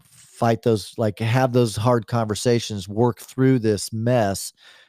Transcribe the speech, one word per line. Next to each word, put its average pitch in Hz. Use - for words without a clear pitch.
fight -
those, 110
like, 107
have 123
those 120
hard 117
conversations, 110
work 113
through 131
this 107
mess 110